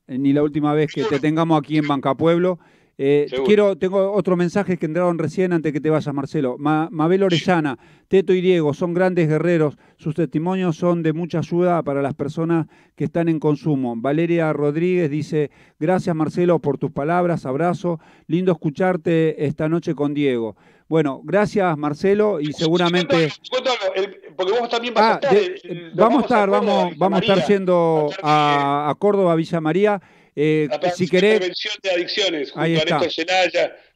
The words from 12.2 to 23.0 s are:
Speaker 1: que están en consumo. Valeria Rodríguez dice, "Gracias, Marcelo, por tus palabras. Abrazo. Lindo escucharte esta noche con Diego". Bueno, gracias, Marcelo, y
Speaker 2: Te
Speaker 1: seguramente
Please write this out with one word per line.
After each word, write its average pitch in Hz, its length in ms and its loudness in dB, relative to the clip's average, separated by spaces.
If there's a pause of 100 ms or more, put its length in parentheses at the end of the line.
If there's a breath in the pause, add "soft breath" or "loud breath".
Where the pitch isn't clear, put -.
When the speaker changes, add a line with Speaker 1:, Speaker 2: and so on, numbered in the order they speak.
Speaker 1:
que 139 80 -6
están 165 260 -2
en 160 100 0
consumo. 139 560 0
Valeria 156 560 0
Rodríguez 160 600 0
dice, 151 400 -4 (280 soft breath)
"Gracias, 175 360 0
Marcelo, 165 440 0
por 139 200 -4
tus 139 120 -4
palabras. 170 540 -2
Abrazo. 165 540 -2 (260 soft breath)
Lindo 180 260 0
escucharte 160 920 0
esta 156 240 -2
noche 165 240 -2
con 143 220 -4
Diego". 120 400 -2 (340 soft breath)
Bueno, 147 340 0
gracias, 170 540 0
Marcelo, 190 640 0
y 147 80 -4
Speaker 2:
Te 143 60 -4
Speaker 1:
seguramente 175 600 0